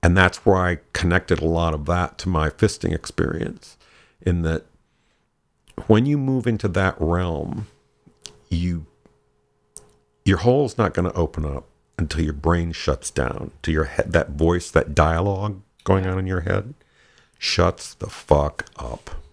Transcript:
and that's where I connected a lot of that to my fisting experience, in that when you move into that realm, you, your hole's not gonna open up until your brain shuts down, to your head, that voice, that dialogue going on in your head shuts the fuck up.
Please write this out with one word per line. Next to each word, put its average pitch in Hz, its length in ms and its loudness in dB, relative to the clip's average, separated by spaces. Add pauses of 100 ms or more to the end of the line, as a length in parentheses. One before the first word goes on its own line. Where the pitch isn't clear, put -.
and 87 160 6
that's 92 280 4
where 98 120 6
I 90 220 0 (140)
connected 87 480 2
a 78 40 -2
lot 82 280 2
of 76 120 -6
that 87 340 -2
to 92 100 -4
my 78 200 2
fisting - 440 0
experience, - 840 -6 (440)
in 87 220 0
that 80 220 -2 (1200)
when 110 180 6
you 147 120 0
move 131 300 -2
into 110 220 -2
that 95 300 0
realm, 85 680 -2 (840)
you, 85 360 -2 (1400)
your 98 140 2
hole's 123 400 0
not 107 160 2
gonna 87 200 -2
open 80 300 -2
up 71 220 -6 (320)
until 80 240 -2
your 76 120 -2
brain 85 380 0
shuts - 400 -4
down, - 400 -6 (100)
to 82 100 -4
your 78 120 0
head, - 300 -4
that 78 180 2
voice, 82 400 0
that 73 240 2
dialogue 95 680 0 (220)
going 95 240 2
on 92 100 -2
in 95 80 -4
your 92 160 -2
head 98 320 -4 (640)
shuts - 560 -2
the - 160 -12
fuck - 560 0 (120)
up. - 340 -12 (220)